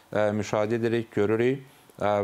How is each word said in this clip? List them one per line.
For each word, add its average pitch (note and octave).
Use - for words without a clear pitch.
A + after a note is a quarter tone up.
ə, G#2+
müşahidə G#2+
edirik, A2+
görürük. A#2
Ə, G#2